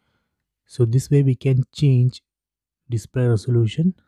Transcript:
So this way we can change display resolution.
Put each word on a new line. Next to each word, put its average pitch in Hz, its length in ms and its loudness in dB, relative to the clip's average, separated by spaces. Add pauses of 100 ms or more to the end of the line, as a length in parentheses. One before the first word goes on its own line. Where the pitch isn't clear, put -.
(640)
So - 220 -2
this 123 240 -2
way 143 120 4
we 135 120 0
can 131 360 0
change 127 520 0 (680)
display 123 380 -4
resolution. 120 680 0 (160)